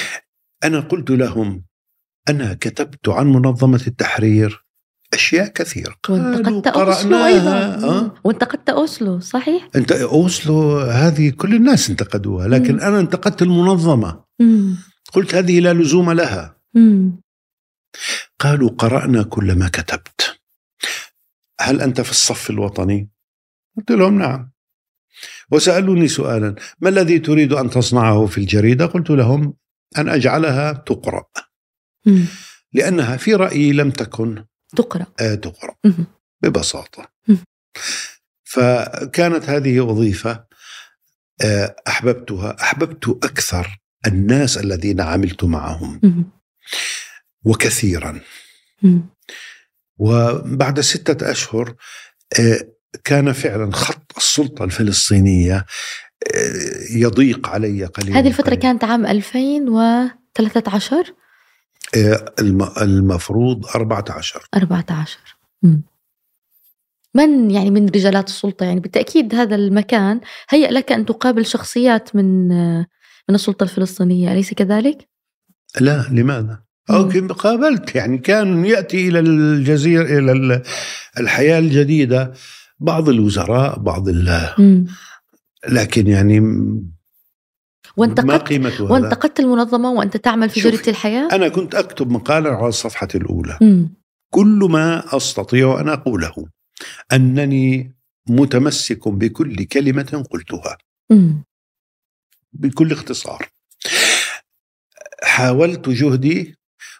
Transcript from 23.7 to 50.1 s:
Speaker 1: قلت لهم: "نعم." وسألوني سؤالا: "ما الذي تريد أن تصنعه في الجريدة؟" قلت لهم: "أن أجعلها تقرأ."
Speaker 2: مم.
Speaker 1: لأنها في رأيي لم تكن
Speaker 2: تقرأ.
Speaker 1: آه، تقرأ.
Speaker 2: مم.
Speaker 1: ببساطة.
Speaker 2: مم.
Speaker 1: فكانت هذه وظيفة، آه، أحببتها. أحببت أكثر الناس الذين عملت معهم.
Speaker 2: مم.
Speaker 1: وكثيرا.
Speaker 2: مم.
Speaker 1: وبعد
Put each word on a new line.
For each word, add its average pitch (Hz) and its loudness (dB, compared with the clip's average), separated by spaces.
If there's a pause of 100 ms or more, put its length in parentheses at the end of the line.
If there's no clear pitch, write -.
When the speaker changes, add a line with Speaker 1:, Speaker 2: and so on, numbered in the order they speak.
Speaker 1:
قلت 220 -4
لهم: 202 4
"نعم." 131 -6 (1000)
وسألوني 175 2
سؤالا: 110 -2 (240)
"ما 180 0
الذي 175 2
تريد 151 2
أن 131 -2
تصنعه 113 2
في 98 -6
الجريدة؟" 107 2
قلت 170 -2
لهم: 143 2 (440)
"أن 151 -4
أجعلها 143 0
تقرأ." - -6 (800)
Speaker 2:
مم. 185 6 (480)
Speaker 1:
لأنها 139 0
في 214 0
رأيي 147 2
لم 143 0
تكن 113 -8 (320)
Speaker 2:
تقرأ. 180 -2 (140)
Speaker 1:
آه، 110 -2
تقرأ. - -12
Speaker 2:
مم. 202 6 (480)
Speaker 1:
ببساطة. - -4 (180)
Speaker 2:
مم. 208 6 (1080)
Speaker 1:
فكانت 139 -2
هذه 135 0
وظيفة، 110 -2 (960)
آه، 104 -2 (120)
أحببتها. 107 -4
أحببت 160 -4 (140)
أكثر - -6 (280)
الناس 113 0
الذين 98 -4
عملت 90 -4
معهم. 80 -6
Speaker 2:
مم. 175 4 (1200)
Speaker 1:
وكثيرا. 92 -2 (640)
Speaker 2:
مم. 180 4 (880)
Speaker 1:
وبعد 123 0